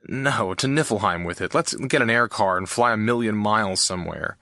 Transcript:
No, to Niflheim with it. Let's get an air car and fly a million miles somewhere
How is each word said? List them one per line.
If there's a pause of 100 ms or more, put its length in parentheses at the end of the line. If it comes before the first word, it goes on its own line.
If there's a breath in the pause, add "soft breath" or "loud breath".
No,
to
Niflheim
with
it.
Let's
get
an
air
car
and
fly
a
million
miles
somewhere